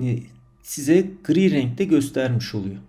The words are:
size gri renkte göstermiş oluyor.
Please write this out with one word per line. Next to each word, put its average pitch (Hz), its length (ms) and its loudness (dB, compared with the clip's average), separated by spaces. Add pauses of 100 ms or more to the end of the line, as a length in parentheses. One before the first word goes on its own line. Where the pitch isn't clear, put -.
(640)
size 170 460 2 (140)
gri 185 280 4
renkte 135 320 0
göstermiş 131 720 0
oluyor. 98 220 -6 (120)